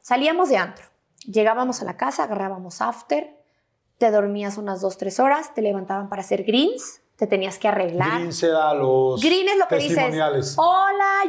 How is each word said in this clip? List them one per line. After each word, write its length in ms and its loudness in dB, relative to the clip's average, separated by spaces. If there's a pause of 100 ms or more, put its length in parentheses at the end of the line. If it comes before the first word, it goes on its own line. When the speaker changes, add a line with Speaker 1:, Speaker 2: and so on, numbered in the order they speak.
Speaker 1:
Salíamos 480 0
de 80 4
antro, 300 -4 (400)
llegábamos 560 0
a 20 -6
la 140 -8
casa, 260 -2
agarrábamos 560 -6
after, 560 -4 (600)
te 120 4
dormías 460 0
unas 240 -8
dos, 160 -4
tres 240 -4
horas, 320 2
te 80 -6
levantaban 480 -4
para 140 -8
hacer 220 -2
greens, 560 0 (160)
te 120 -2
tenías 300 -2
que 100 0
arreglar. 460 0
Speaker 2:
Greens 280 -6
era 320 2
los 480 2
Speaker 1:
Green 260 2
es 100 2
lo 100 2
que 80 2
dices, 180 0
Speaker 2:
testimoniales. 640 0
Speaker 1:
"Hola, 540 4 (160)